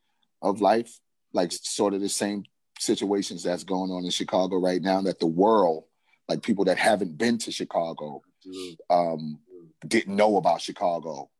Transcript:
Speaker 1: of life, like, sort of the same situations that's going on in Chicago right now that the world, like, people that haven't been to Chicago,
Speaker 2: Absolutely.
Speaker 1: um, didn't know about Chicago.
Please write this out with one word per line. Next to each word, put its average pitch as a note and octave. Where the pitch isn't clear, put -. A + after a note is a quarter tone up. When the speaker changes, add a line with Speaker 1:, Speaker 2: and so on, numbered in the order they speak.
Speaker 1:
of G2
life, A#2
like, F2+
sort -
of G2
the G2
same G2+
situations G2
that's F2
going F#2
on F2+
in F2+
Chicago F#2+
right F2+
now F#2+
that F#2
the E2+
world, F2
like, D#2+
people G2
that F2+
haven't F#2+
been A#2
to -
Chicago, E2
Speaker 2:
Absolutely. F#2
Speaker 1:
um, D#2+
didn't G2
know G#2
about E2+
Chicago. E2